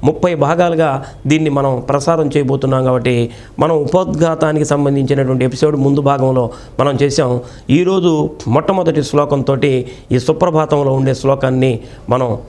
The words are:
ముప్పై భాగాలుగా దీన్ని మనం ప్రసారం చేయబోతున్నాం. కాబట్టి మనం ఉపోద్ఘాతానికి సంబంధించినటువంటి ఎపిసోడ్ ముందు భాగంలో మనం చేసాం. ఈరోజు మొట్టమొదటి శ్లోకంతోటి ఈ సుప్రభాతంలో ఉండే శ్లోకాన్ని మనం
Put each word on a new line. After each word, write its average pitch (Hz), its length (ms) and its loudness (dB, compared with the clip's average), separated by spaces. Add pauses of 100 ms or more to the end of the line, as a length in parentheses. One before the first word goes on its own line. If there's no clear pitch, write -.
ముప్పై 165 320 2
భాగాలుగా 156 680 0 (220)
దీన్ని 156 220 2
మనం 139 400 0
ప్రసారం 147 480 0
చేయబోతున్నాం. 135 460 0
కాబట్టి 123 460 0 (300)
మనం 160 160 2
ఉపోద్ఘాతానికి 156 920 0
సంబంధించినటువంటి 139 800 0
ఎపిసోడ్ 147 300 0
ముందు 139 260 2
భాగంలో 131 480 2 (300)
మనం 135 220 0
చేసాం. 135 400 0 (280)
ఈరోజు 170 600 2 (180)
మొట్టమొదటి 156 560 0
శ్లోకంతోటి 139 840 0 (260)
ఈ 123 80 2
సుప్రభాతంలో 156 760 0
ఉండే 135 200 0
శ్లోకాన్ని 131 680 0 (300)
మనం 123 280 0 (120)